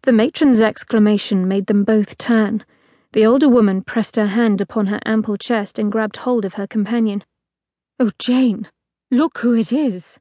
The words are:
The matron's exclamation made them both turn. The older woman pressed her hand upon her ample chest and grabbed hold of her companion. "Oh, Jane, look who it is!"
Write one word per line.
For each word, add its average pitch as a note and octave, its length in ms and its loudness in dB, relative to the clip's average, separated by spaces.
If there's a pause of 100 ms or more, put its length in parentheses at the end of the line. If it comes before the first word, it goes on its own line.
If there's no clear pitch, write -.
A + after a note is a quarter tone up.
The B3+ 100 2
matron's A#3+ 480 2
exclamation G#3 880 0
made G3 180 -2
them G3+ 180 0
both G#3+ 340 0
turn. A3 460 0 (480)
The G#3+ 120 2
older C4+ 240 4
woman G#3 340 4
pressed - 340 -4
her G#3+ 100 0
hand G#3 340 0
upon G3+ 260 -2
her G#3 180 -4
ample G#3+ 320 -2
chest G#3 420 -6
and G#3 120 -2
grabbed G#3+ 280 -4
hold A#3+ 260 -2
of F#3+ 100 -8
her G3+ 120 -8
companion. G#3+ 580 -2 (760)
"Oh, A3+ 200 0
Jane, B3 500 0 (420)
look C4+ 280 0
who A#3+ 160 0
it A3+ 180 0
is!" A#3+ 480 -4